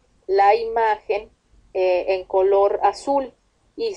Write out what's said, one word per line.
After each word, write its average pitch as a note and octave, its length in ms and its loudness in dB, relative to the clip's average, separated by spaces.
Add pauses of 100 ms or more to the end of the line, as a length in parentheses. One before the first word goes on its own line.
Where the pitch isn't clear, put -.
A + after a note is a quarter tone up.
(280)
la G3 280 4
imagen, A3 720 -4 (440)
eh, F#3 420 0
en F#3 80 -8
color G3 580 2
azul. C4 520 -2 (420)
Y A3+ 220 -6